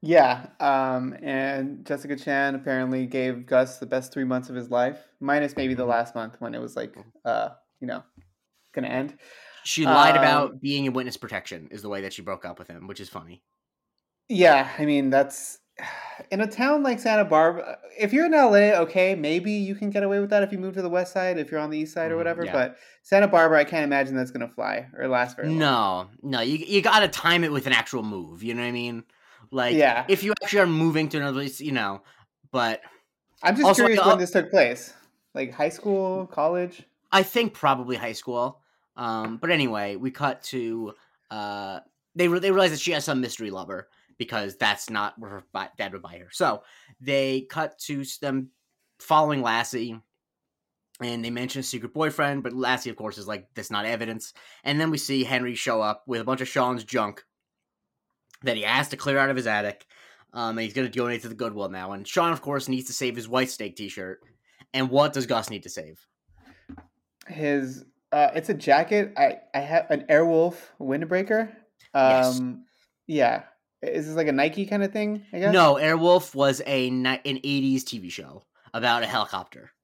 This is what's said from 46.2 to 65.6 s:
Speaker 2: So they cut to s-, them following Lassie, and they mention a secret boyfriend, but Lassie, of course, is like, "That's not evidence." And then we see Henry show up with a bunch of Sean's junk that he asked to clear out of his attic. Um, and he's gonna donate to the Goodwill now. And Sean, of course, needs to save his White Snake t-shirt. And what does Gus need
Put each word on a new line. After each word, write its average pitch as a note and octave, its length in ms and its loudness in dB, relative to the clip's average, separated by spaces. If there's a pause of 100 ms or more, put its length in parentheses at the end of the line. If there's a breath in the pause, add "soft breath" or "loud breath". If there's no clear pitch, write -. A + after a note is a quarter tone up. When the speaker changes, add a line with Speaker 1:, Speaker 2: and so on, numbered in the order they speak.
Speaker 2:
So B2 320 -2 (380 soft breath)
they C3+ 480 0
cut D#3+ 380 -6
to C#3 160 -6
s-, - 160 -12
them C3+ 320 -4 (500)
following D3+ 420 2
Lassie, A#2 560 -2 (1000)
and A#2+ 240 -6
they A#2 60 -4
mention B2+ 300 -6
a - 40 -6
secret A#2+ 300 -10
boyfriend, D3 480 -2
but B2 100 -8
Lassie, B2+ 380 -2
of A2+ 60 -12
course, G#2+ 220 -10
is G2+ 80 -14
like, G2+ 280 -10
"That's A2 160 -12
not G#2 160 -4
evidence." A2+ 480 -6 (280 soft breath)
And C#3+ 180 -2
then D#3+ 100 0
we D3+ 80 -2
see C3+ 260 -2
Henry B2 300 -4
show A#2 260 -2
up G#2+ 260 -2
with A#2+ 140 -4
a A2+ 40 -8
bunch C3 180 -2
of B2+ 60 -8
Sean's B2 360 -2
junk G#2+ 400 -4 (1160)
that B2 140 -2
he G#2 80 -6
asked C3 260 0
to C#3 60 -10
clear C#3 220 -2
out C3+ 120 2
of C3 60 -2
his B2 100 -4
attic. G#2 400 -4 (480 soft breath)
Um, A2+ 220 -6
and A2+ 40 -6
he's A2 140 -6
gonna C3 140 -2
donate A#2+ 340 -4
to A#2+ 60 -14
the A2+ 60 -12
Goodwill G#2 360 -6
now. F#2 220 -10
And G2+ 140 -14
Sean, E3+ 260 0
of D#3+ 80 -6
course, C#3 280 -6
needs B2+ 180 -4
to - 60 -12
save B2 240 -6
his A2+ 120 -12
White B2+ 220 0
Snake G#2 260 -12
t-shirt. F#2+ 440 -12 (520 soft breath)
And C3 180 0
what C#3+ 220 4
does C3 140 -4
Gus A2+ 240 -2
need G#2 140 -10